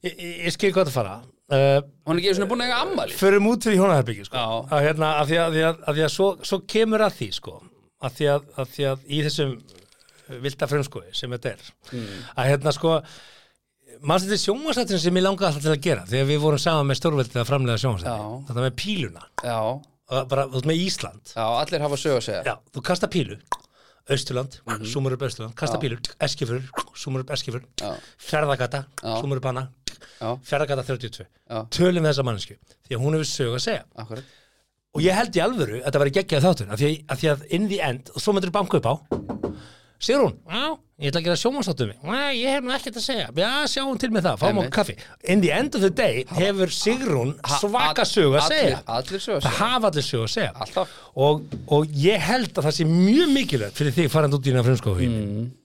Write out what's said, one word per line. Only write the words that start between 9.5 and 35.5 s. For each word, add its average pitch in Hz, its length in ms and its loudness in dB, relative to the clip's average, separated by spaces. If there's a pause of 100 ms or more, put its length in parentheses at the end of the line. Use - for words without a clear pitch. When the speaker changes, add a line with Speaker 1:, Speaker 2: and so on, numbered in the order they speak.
Speaker 1:
villta 143 240 -4
frumskói 135 480 -4
sem 123 160 -8
þetta 120 220 -8
er. 95 80 -14 (320)
Speaker 2:
Mm. 107 320 -10 (120)
Speaker 1:
Að 127 140 0
hérna, 143 220 2
sko, 160 300 2 (1000)
manstu 185 260 0
þetta 208 140 0
sjónvarpsþátturinn 240 580 -2
sem 175 140 2
ég 185 80 4
langaði 190 240 2
alltaf 147 160 -2
til 156 100 2
að 147 80 0
gera 135 240 -2
þegar 127 220 0
við 147 140 2
vorum 147 180 2
saman 156 320 2
með 131 80 0
stórveldið 139 420 0
að 113 60 0
framleiða 127 320 0
sjónvarpsþætti? 113 400 -2
Speaker 2:
Já. 117 280 -10
Speaker 1:
Þetta 123 200 -4
með 127 100 -2
píluna. 160 460 -4 (220)
Speaker 2:
Já. 120 380 -2 (260)
Speaker 1:
Og 131 200 -2
bara, 135 180 0
þú 135 60 -12
veist, 131 140 -2
með 160 200 2
Ísland. - 380 -8 (100)
Speaker 2:
Já, 113 120 -2
allir 143 340 0
hafa 143 160 -2
sögu 139 220 0
að 113 80 -2
segja. 98 180 -6
Speaker 1:
Já, 117 120 -4 (180)
þú 131 80 -8
kastar 202 280 -2
pílu, 117 280 -2 (680)
Austurland, 131 580 -4
Speaker 2:
Mhm. 107 200 -8
Speaker 1:
súmar 131 280 -2
upp 135 80 -8
Austurland, 113 340 -8
kastar 113 240 -2
Speaker 2:
Já. - 20 -4
Speaker 1:
pílu, 117 140 -4 (240)
Eskifjörður, 131 480 -4 (260)
súmar 131 260 -6
upp 131 100 -10
Eskifjörð, 127 340 -6 (120)
Speaker 2:
Já. 98 200 -8 (220)
Speaker 1:
Fjarðargata, 139 680 -2 (160)
Speaker 2:
Já. 113 200 -4
Speaker 1:
súmar 139 160 -2
upp 131 60 -8
hana, 131 240 -4 (520)
Speaker 2:
Já. 120 240 -4
Speaker 1:
Fjarðargata 139 400 -2
þrjátíu 123 220 -6
og 104 40 -8
tvö. - 160 -16 (240)
Speaker 2:
Já. 113 200 -6
Speaker 1:
Tölum 175 320 4
við 156 100 4
þessa 135 120 0
manneskju, 107 320 -4 (320)
því - 80 -6
að 113 60 -2
hún 147 120 2
hefur 156 120 0
sögu 120 300 -2
að 123 40 -4
segja. 208 240 -4 (140)
Speaker 2:
Akkurat. 113 260 -12 (720)
Speaker 1:
Og 147 80 -2
ég 180 120 4
held 214 180 0
í 175 100 2
alvöru 151 400 -2